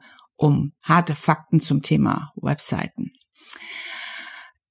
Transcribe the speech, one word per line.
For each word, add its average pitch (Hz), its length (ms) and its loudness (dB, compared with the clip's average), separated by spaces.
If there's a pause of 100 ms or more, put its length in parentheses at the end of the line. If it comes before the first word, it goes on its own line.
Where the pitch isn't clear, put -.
(360)
um 143 340 4 (120)
harte 165 340 2
Fakten - 420 2
zum 143 240 0
Thema - 540 0
Webseiten. - 760 -4 (1600)